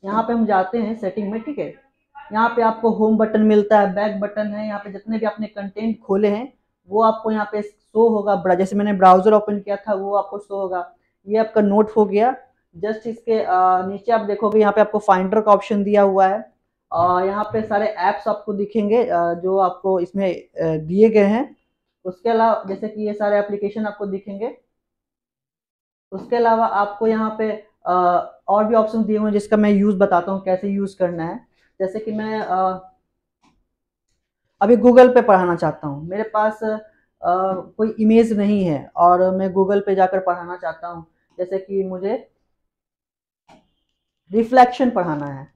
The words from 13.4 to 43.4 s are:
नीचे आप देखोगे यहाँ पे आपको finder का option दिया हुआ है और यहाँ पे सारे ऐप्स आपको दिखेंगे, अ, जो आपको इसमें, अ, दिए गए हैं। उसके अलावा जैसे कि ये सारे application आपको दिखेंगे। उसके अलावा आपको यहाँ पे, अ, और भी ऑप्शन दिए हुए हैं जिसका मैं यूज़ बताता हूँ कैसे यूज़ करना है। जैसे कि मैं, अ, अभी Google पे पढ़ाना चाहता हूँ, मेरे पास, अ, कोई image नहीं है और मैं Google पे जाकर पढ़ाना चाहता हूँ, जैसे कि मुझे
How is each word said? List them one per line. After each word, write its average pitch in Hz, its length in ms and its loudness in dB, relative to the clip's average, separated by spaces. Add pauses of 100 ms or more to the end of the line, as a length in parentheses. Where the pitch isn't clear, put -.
नीचे 202 240 -6
आप 226 100 2
देखोगे 208 380 0
यहाँ 208 140 4
पे 214 80 2
आपको 208 180 0
finder 190 420 2
का 208 120 2
option 202 300 0
दिया 202 200 2
हुआ 190 240 4
है 202 120 0 (520)
और 180 340 0
यहाँ 202 180 -2 (100)
पे 220 80 0
सारे 214 260 -2
ऐप्स 202 400 -4
आपको - 260 -6
दिखेंगे, 202 500 0
अ, 170 300 0
जो 185 260 -2
आपको 185 400 0
इसमें, 190 300 -4
अ, 160 480 -6
दिए 180 320 2
गए 214 160 4
हैं। 226 300 -2 (500)
उसके 185 240 -6
अलावा 226 380 2
जैसे 196 200 -8
कि 214 200 -8
ये 208 60 -4
सारे 208 260 0
application 202 460 -4
आपको 208 200 -8
दिखेंगे। 196 520 -8 (1500)
उसके 190 240 -6
अलावा 226 300 2
आपको 202 420 -2
यहाँ 220 300 -2
पे, 220 140 -2 (340)
अ, 180 80 0 (540)
और 208 180 2
भी 226 100 0
ऑप्शन 220 280 0
दिए 214 140 0
हुए 214 100 -2
हैं 214 60 -2
जिसका 208 240 0
मैं 208 140 4
यूज़ 202 260 2
बताता 185 340 2
हूँ 190 120 -6
कैसे 185 260 -2
यूज़ 196 280 -6
करना 175 260 -4
है। 185 160 -8 (400)
जैसे 190 200 -6
कि 220 120 -10
मैं, 214 280 -6
अ, 185 540 -4 (1700)
अभी 214 140 6
Google 247 380 8
पे 247 80 6
पढ़ाना 185 340 4
चाहता 156 320 -4
हूँ, 147 200 -10
मेरे 202 160 -6 (100)
पास, 214 300 -2
अ, 214 160 -4 (420)
कोई 185 680 -2 (100)
image 220 340 4
नहीं 202 300 0
है 156 160 -2 (180)
और 175 240 6 (160)
मैं 190 160 -2
Google 190 320 2
पे 196 100 0
जाकर 190 240 2
पढ़ाना 175 380 -6
चाहता 170 300 -10
हूँ, 170 180 -14 (320)
जैसे 185 200 -6
कि 190 260 -6
मुझे 185 320 -6 (2250)